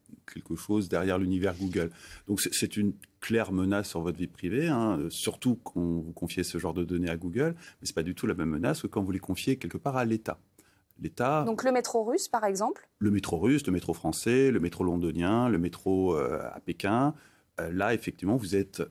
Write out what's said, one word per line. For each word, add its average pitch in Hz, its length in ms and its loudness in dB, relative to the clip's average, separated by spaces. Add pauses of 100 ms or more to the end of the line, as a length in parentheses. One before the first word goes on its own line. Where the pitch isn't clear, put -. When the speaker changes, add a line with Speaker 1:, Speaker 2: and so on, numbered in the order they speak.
(340)
Speaker 1:
quelque - 220 -10
chose 104 320 -2
derrière 92 300 2
l'univers 92 400 0
Google. 92 320 -2 (380)
Donc 104 140 -2
c'est, - 120 -2
c'est - 240 -2
une 104 160 2 (260)
claire 110 320 0
menace 98 380 0
sur 85 120 -4
votre 82 160 -2
vie 85 100 -4
privée, 113 400 -4
hein, 113 320 0
euh, 80 100 -4
surtout - 540 -2
quand - 180 -6
vous 82 320 -2
confiez 90 300 -4
ce - 140 -6
genre 82 160 -4
de 87 120 -2
données 87 240 -2
à 82 80 -4
Google, 117 400 -2
mais - 300 -16
c'est - 80 -8
pas 80 80 0
du 87 120 -6
tout - 100 -6
la 98 80 2
même 82 160 -2
menace 87 320 -2
que 107 60 -4
quand 104 160 -2
vous 95 80 -2
les 95 80 -2
confiez 131 380 -2
quelque 87 200 -8
part 131 200 -4
à 123 80 0
l'État. 110 340 -2 (640)
L'État 139 420 0
Speaker 2:
Donc 226 200 -2
le 254 100 4
métro 233 320 0
russe, 285 240 -2
par 220 160 0
exemple ? 202 420 0 (120)
Speaker 1:
Le 101 120 4
métro 95 260 2
russe, 131 280 4
le 90 80 2
métro 85 200 0
français, 123 580 4
le 107 100 2
métro 87 240 0
londonien, 87 640 2
le 98 80 4
métro, 90 580 2
euh, 69 260 0 (120)
à - 80 -14
Pékin. 113 520 0 (460)
Euh, 82 120 -4
là, 98 220 2
effectivement, 107 440 0
vous 98 180 -2
êtes, 95 360 0